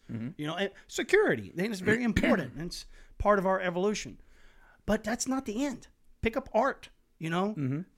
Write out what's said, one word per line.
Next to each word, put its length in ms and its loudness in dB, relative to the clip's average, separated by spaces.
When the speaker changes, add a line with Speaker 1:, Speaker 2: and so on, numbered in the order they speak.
Speaker 1:
Mm-hmm. 260 -6
Speaker 2:
You 100 -6
know, 80 -4
and 160 -2
security. 640 2
I 60 -12
think 120 0
it's 100 -8
very 220 2
important. 500 2
Speaker 1:
<clears throat> 40 -12
Speaker 2:
It's 280 -8
part 200 4
of 60 2
our 160 2
evolution. 580 -2
But 160 2
that's 240 -4
not 180 -2
the 200 -2
end. 220 -6
Pick 140 2
up 160 -6
art, 360 2
you 100 -4
know? 200 2
Speaker 1:
Mm-hmm. 320 -2